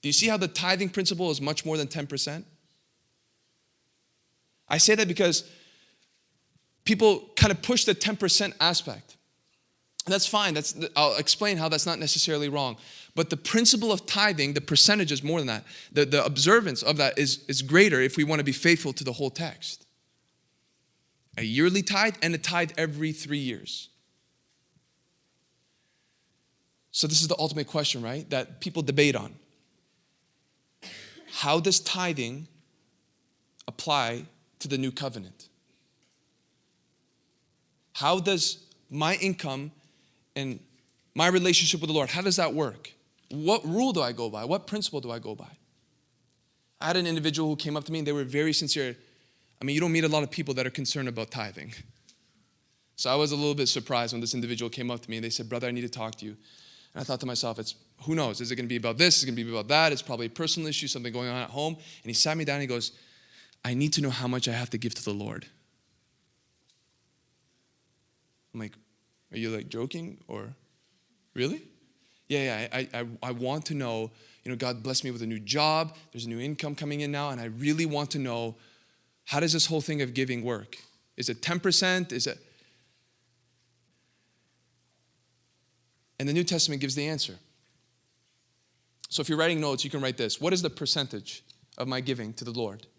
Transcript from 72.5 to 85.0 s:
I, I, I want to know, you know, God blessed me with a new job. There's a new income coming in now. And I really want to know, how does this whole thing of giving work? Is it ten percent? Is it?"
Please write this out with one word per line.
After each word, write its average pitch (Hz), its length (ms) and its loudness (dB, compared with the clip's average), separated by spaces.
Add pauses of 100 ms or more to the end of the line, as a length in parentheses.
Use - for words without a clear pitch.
I, 127 300 -6
I, 120 60 -8 (140)
I 127 100 -6
want 127 360 -4
to 156 80 -6
know, 113 360 -4 (320)
you 123 80 -8
know, 127 40 -6
God 120 260 -4
blessed 131 220 -2
me 127 80 -6
with 117 100 -8
a 113 60 -6
new 113 120 -6
job. 151 560 2 (160)
There's 117 140 -10
a 117 40 -8
new 113 100 -6
income 147 340 -6
coming 143 280 -6
in 143 100 -4
now. 143 180 -4
And 127 100 -8
I 117 60 -8
really 143 400 0
want 147 260 -2
to 151 80 -4
know, 117 360 -4 (720)
how 143 140 0
does 160 140 2
this 160 140 2
whole 160 140 0
thing 147 200 -4
of 127 120 -4
giving 127 300 -2
work? 110 340 -6 (400)
Is 123 120 -2
it 117 120 -4
ten 175 180 -2
percent? 185 520 2
Is 120 140 -2
it?" - 140 -6 (3750)